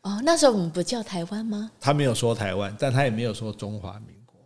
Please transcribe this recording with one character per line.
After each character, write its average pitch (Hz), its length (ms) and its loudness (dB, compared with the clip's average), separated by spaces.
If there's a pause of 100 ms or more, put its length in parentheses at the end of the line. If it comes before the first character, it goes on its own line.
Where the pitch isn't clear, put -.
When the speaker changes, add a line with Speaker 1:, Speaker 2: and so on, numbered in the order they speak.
Speaker 1:
哦， 202 220 -4
那 330 100 6
时 311 120 6
候 247 60 8
我 208 40 2
们 175 100 2
不 165 140 -2
叫 220 220 -4
台 180 220 -6
湾 208 200 -6
吗？ 214 240 -4 (100)
Speaker 2:
他 175 140 4
没 147 120 4
有 120 100 4
说 117 180 2
台 101 220 -2
湾， 101 240 -4
但 139 120 2
他 131 120 2
也 135 80 2
没 110 100 -2
有 120 100 -2
说 107 220 -6
中 104 260 -8
华 95 120 -10 (160)
民 - 80 -20 (100)
国。 - 100 -20 (100)